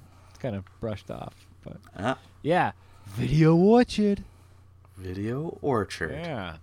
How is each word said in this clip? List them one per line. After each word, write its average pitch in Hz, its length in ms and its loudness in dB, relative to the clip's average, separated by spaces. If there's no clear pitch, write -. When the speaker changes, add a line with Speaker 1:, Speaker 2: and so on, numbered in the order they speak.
Speaker 1:
it's - 100 -20
kinda 101 240 -6
brushed 107 320 -8
off. - 220 -12
But - 140 -14
Speaker 2:
Ah. 113 200 -4
Speaker 1:
yeah, 139 280 2
Video 131 480 4
Orchard. 208 680 4
Speaker 2:
Video 104 640 -6
Orchard. 101 520 -2
Speaker 1:
Yeah. 127 500 -8